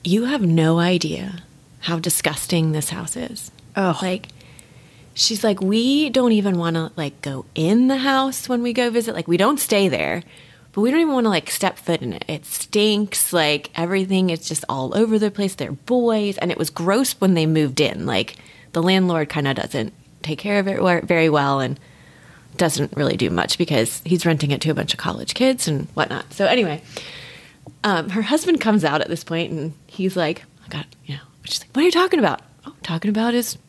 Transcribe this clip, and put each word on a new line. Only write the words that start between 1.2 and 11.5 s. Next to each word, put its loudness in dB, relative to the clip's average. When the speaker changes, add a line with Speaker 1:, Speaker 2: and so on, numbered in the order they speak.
Speaker 1:
how -4
disgusting 0
this -2
house -8
is." -12
Speaker 2:
Ugh. 2
Speaker 1:
Like, -4
she's -2
like, 2
"We 2
don't 4
even 4
wanna, -2
like, -6
go -8
in 4
the 2
house 0
when 0
we -2
go 0
visit. -2
Like, -6
we 2
don't 2
stay 2
there, -2
but -2
we 4
don't 4
even 2
wanna, 2
like, 0